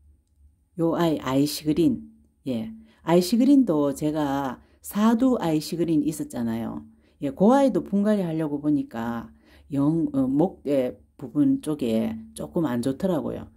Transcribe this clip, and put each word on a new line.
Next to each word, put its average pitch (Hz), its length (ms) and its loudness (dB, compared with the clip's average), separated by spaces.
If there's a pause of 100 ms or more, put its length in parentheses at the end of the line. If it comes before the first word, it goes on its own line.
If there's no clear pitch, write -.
(800)
요 165 140 0
아이, 160 240 2
아이시그린. 143 920 0 (360)
예, 113 260 -6 (300)
아이시그린도 180 920 4
제가 139 680 -4 (180)
사두 226 600 2
아이시그린 160 640 0
있었잖아요. 117 840 -6 (360)
예, 139 80 -2
그 196 220 4
아이도 269 320 2
분갈이 202 380 0
하려고 160 380 -2
보니까 120 720 -2 (420)
영, 147 400 0
어, 135 140 0
목대 139 720 0 (200)
부분 135 420 0
쪽에 117 560 -2 (180)
조금 - 300 -4
안 123 160 -2
좋더라고요. 135 760 -4